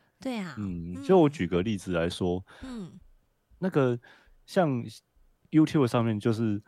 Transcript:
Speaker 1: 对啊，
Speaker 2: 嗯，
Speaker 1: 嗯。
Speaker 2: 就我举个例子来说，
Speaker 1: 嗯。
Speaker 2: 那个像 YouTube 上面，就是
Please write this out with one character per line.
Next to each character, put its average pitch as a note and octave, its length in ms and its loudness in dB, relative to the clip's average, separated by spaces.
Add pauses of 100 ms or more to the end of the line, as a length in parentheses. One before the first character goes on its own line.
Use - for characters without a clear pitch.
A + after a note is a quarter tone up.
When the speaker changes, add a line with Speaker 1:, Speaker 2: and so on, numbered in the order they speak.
(200)
Speaker 1:
对 B3+ 180 -8
啊， E3+ 200 -10
Speaker 2:
嗯， F2 380 -8
Speaker 1:
嗯。 - 80 -12
Speaker 2:
就 F#3 140 6
我 D3+ 100 6
举 A#2 180 -4
个 F2 160 0
例 G#2+ 160 -2
子 F#2 140 -8
来 E2+ 160 0
说， F2+ 360 -4 (180)
Speaker 1:
嗯。 A#3+ 360 -12 (600)
Speaker 2:
那 F#3+ 120 -4
个 B2+ 280 0 (480)
像 C3+ 380 0 (640)
YouTube D#3 360 4
上 A#2 180 2
面， A2 140 0
就 A#2 140 2
是 G#2+ 360 -2